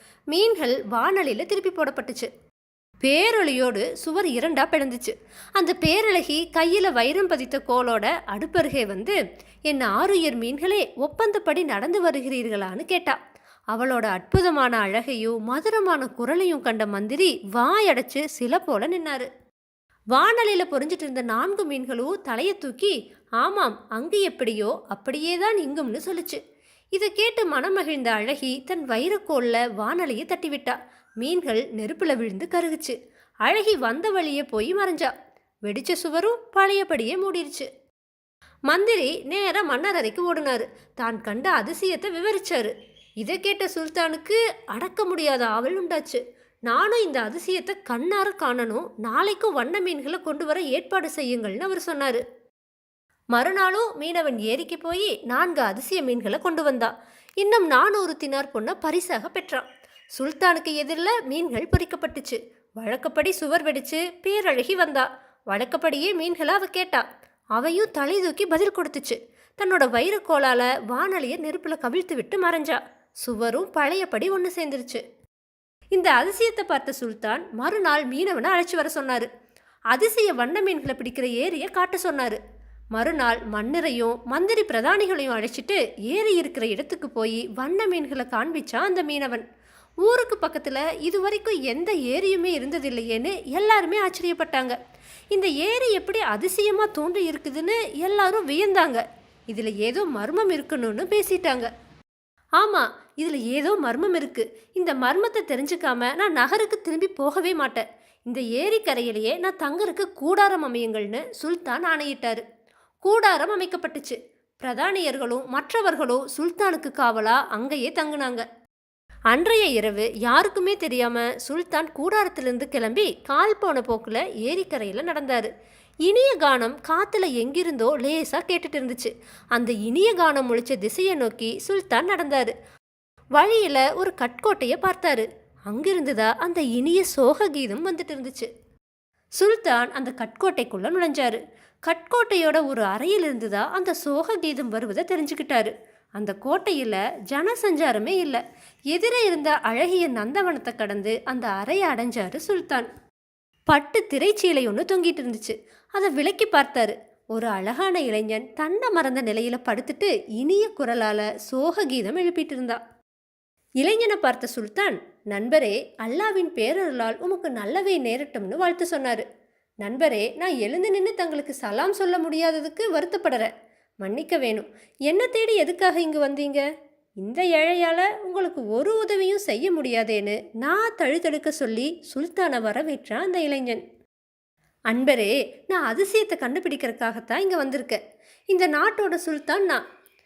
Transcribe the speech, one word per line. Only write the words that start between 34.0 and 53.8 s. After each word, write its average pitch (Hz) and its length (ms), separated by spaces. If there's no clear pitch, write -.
வழியே 302 340
போய் 269 320
மறைஞ்சா. 359 380
வெடிச்ச 208 300
சுவரும் 349 480
பழையபடியே 381 640
மூடிருச்சு. 349 520
மந்திரி 349 600
நேரா 381 380
மன்னர் 330 340
அறைக்கு 339 380
ஓடுனாரு. 247 320
தான் 226 260
கண்ட 240 300
அதிசயத்தை 330 600
விவரிச்சாரு. 339 600
இதை 262 260
கேட்ட 392 360
சுல்தானுக்கு 320 580
அடக்க 370 400
முடியாத 294 420
ஆவல் 302 400
உண்டாச்சு. 302 380
"நானும் 403 440
இந்த 269 180
அதிசயத்தை 349 520
கண்ணார 381 480
காணணும், 247 600
நாளைக்கும் 339 560
வண்ண 294 260
மீன்களை 339 420
கொண்டு 311 240
வர 311 160
ஏற்பாடு 320 540
செய்யுங்கள்னு" 240 440
அவர் 381 260
சொன்னாரு. 269 380
மறுநாளும் 381 680